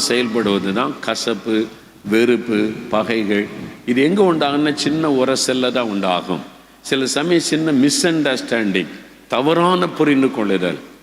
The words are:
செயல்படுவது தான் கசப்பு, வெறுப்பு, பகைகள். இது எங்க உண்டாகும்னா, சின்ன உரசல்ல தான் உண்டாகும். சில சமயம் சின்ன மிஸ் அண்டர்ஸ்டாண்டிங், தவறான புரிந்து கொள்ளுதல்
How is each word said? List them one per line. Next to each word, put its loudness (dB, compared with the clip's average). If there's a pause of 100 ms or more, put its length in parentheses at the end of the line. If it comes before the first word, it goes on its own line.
செயல்படுவது 0
தான் -2
கசப்பு, -2 (520)
வெறுப்பு, 2 (300)
பகைகள். 0 (400)
இது 0
எங்க 2
உண்டாகும்னா, 2
சின்ன 0
உரசல்ல 0
தான் -2
உண்டாகும். -2 (380)
சில -2
சமயம் 0
சின்ன 0
மிஸ் 2
அண்டர்ஸ்டாண்டிங், 0 (360)
தவறான 2
புரிந்து 2
கொள்ளுதல் -2 (240)